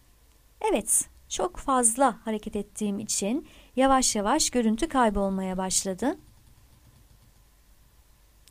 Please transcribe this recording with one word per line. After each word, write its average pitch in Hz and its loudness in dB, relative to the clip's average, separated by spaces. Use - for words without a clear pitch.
Evet, - 0
çok - -4
fazla 247 2
hareket 214 -6
ettiğim 202 -6
için 220 -4
yavaş 262 4
yavaş 220 0
görüntü 226 0
kaybolmaya 196 0
başladı. 190 -2